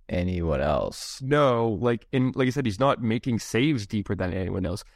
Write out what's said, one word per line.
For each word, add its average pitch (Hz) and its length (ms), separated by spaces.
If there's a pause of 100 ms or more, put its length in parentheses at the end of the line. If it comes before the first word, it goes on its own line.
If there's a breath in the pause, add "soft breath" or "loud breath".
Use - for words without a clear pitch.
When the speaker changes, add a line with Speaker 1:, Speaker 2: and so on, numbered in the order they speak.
Speaker 1:
anyone 87 540
else. 69 600
Speaker 2:
No, 127 600
like, 120 320
in, 127 220
like 131 120
I 123 40
said, 135 140
he's 98 140
not 131 240
making 113 360
saves 127 460
deeper 104 300
than 90 180
anyone 92 320
else. 87 200 (100)